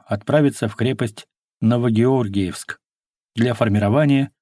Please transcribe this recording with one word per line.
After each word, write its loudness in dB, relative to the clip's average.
отправиться 0
в -8
крепость -4
Новогеоргиевск 0
для 0
формирования 0